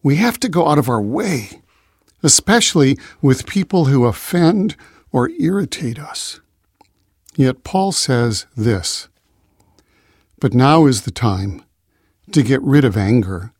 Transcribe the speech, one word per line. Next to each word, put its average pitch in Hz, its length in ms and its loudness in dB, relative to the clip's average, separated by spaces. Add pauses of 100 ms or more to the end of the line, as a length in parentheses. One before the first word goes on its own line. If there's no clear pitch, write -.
We 143 140 2
have 226 240 0
to 254 80 -2
go 165 180 0
out 147 120 4
of 123 100 0
our 117 120 0
way, 123 640 -6 (600)
especially 151 760 2 (240)
with 131 240 2
people 180 380 -2
who 131 200 2
offend 175 720 0 (380)
or 127 260 0
irritate 165 580 -4
us. - 440 -14 (960)
Yet 131 260 0
Paul 190 300 -2
says 120 540 -2 (100)
this, 107 500 -4 (1300)
"But 117 140 0
now 143 320 6
is 127 160 2
the 98 100 -8
time 98 500 -4 (720)
to 151 100 4
get 127 200 0
rid 143 220 4
of 107 120 0
anger 98 640 -2